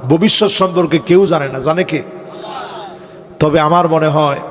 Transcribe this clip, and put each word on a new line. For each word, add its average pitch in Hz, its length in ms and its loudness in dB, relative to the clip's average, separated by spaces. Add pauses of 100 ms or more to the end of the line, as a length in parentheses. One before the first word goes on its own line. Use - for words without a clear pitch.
ভবিষ্যৎ 165 460 2
সম্পর্কে 175 500 0
কেউ 180 280 4
জানে 151 220 0
না। 131 100 -8
জানে 160 240 0
কে? 156 200 -4 (1400)
তবে 156 200 2
আমার 170 280 2
মনে 156 200 2
হয় 151 320 0 (120)